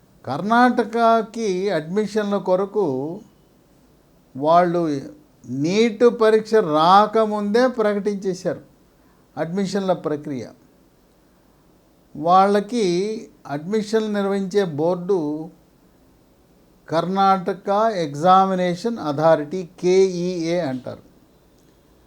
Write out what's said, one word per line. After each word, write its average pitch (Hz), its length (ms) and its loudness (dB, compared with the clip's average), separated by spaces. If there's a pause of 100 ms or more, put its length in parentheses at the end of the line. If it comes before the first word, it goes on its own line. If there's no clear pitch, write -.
(260)
కర్ణాటకకి 226 1400 0
అడ్మిషన్ల 202 680 -2
కొరకు 185 840 -2 (1160)
వాళ్ళు 165 640 2 (480)
నీట్ 214 720 2
పరీక్ష 220 340 2
రాకముందే 208 1120 4
ప్రకటించేశారు 202 920 -4 (760)
అడ్మిషన్ల 185 560 -2
ప్రక్రియ. 147 540 -8 (1700)
వాళ్ళకి 202 720 2 (600)
అడ్మిషన్లు 208 600 -4
నిర్వహించే 196 580 -2
బోర్డు 165 840 -2 (1400)
కర్ణాటక 190 1040 0
ఎగ్జామినేషన్ 180 1040 2
అథారిటీ, 156 720 0 (100)
కేఈఏ 180 800 0
అంటారు. 127 400 -6 (1080)